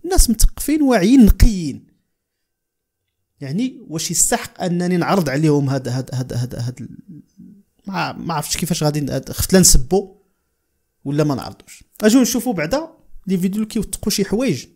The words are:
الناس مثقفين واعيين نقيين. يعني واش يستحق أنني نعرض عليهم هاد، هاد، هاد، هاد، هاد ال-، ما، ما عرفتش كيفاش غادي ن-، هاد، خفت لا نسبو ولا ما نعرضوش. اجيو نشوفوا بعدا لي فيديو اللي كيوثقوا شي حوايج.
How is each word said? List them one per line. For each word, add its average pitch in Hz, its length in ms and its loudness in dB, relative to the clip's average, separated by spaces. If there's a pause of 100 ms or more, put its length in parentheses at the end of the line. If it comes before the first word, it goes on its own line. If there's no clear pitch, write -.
الناس 349 260 2
مثقفين - 520 2
واعيين 240 420 6
نقيين. 180 640 4 (1500)
يعني 185 380 -6 (100)
واش 160 220 -8
يستحق - 520 -2
أنني 175 340 -2
نعرض 160 320 0
عليهم 147 400 2
هاد، 131 200 -4
هاد، 127 260 -6
هاد، 127 180 -6
هاد، 123 220 -6
هاد 123 260 -10
ال-، - 420 -18 (640)
ما، 170 260 -6
ما - 220 -8
عرفتش - 220 -6
كيفاش 170 260 -4
غادي 151 180 0
ن-، 135 100 -6
هاد، 131 220 -8
خفت - 200 -4
لا 190 80 8
نسبو 185 560 4 (880)
ولا 147 200 0
ما 147 100 0
نعرضوش. - 500 -14 (180)
اجيو 220 180 6
نشوفوا 247 320 -2
بعدا 190 360 -4 (380)
لي 190 120 -2
فيديو 196 240 -2
اللي 214 100 -8
كيوثقوا 214 400 -6
شي 202 120 -2
حوايج. 202 520 -4